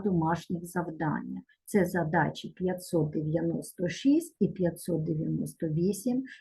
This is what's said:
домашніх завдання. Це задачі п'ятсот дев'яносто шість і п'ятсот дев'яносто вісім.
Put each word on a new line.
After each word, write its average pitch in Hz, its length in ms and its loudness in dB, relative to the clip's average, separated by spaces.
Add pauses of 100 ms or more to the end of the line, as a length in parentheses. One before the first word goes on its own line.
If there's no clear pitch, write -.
домашніх 170 640 0
завдання. 165 760 -4 (260)
Це 196 160 4
задачі 170 640 0
п'ятсот 180 600 0
дев'яносто 160 800 -2
шість 285 520 2
і 196 80 4
п'ятсот 170 560 -2
дев'яносто 160 640 -2
вісім. 202 560 0 (160)